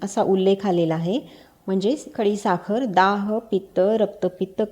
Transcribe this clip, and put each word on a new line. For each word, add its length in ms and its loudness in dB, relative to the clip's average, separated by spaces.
असा 200 -2
उल्लेख 440 2
आलेला 280 2
आहे. 260 -2
म्हणजेच 480 -2
खडीसाखर 680 0
दाह, 540 2
पित्त, 400 -4
रक्तपित्त 920 0